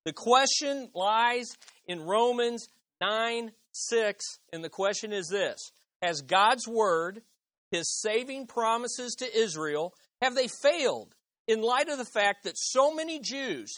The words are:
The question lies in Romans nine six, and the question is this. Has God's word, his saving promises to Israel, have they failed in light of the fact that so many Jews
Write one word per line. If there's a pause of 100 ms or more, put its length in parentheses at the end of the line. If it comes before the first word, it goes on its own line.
The
question
lies (300)
in
Romans (320)
nine (180)
six, (280)
and
the
question
is
this. (320)
Has
God's
word, (500)
his
saving
promises
to
Israel, (280)
have
they
failed (340)
in
light
of
the
fact
that
so
many
Jews